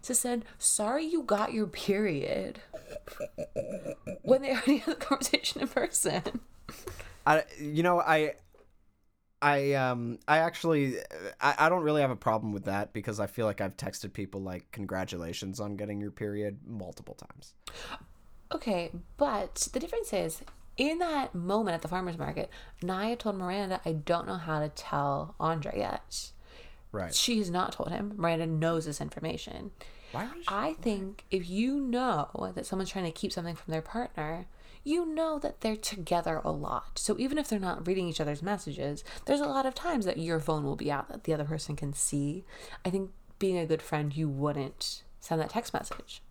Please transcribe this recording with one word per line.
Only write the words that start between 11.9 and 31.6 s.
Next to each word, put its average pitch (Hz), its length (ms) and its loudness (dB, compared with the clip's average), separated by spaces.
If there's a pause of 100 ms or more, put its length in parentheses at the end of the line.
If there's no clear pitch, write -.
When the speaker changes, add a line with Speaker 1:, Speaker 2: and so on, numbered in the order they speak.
Speaker 2:
have 135 100 6
a 120 40 0
problem 110 380 2
with 98 120 -4
that 101 280 0
because 107 260 -4
I 101 80 0
feel 113 180 0
like 104 160 0
I've 95 160 -2
texted - 360 -6
people, 98 280 -6
like, 92 300 -8
"Congratulations 92 880 -4
on 104 160 -4
getting 101 260 -4
your 101 100 -4
period" 104 540 -4
multiple - 500 -10
times. - 380 -18 (1000)
Speaker 1:
Okay, 180 400 0 (260)
but 226 560 0
the 262 60 0
difference 403 340 -4
is, 170 300 -2 (340)
in 302 220 2
that 311 340 0
moment 185 400 2
at 165 80 0
the 175 60 -6
farmer's 175 320 -2
market, - 320 -4 (320)
Naya 190 320 0
told 214 200 -2
Miranda, 185 480 -2
"I 165 100 0
don't 170 340 0
know 185 100 -2
how 160 220 0
to 151 100 0
tell 143 680 0
Andre 160 400 0
yet." - 500 -4 (640)
Speaker 2:
Right. 92 240 -2
Speaker 1:
She 233 240 4
has 190 100 0
not 180 220 2
told - 180 -4
him. 202 260 -4
Miranda 165 300 2
knows 160 400 2
this 147 160 -4
information. - 680 -6 (400)
Speaker 2:
Why 175 160 -4
would 330 160 -10
she? - 60 -4
Speaker 1:
I 226 240 0
think 208 580 -4
if 180 180 0
you 240 320 2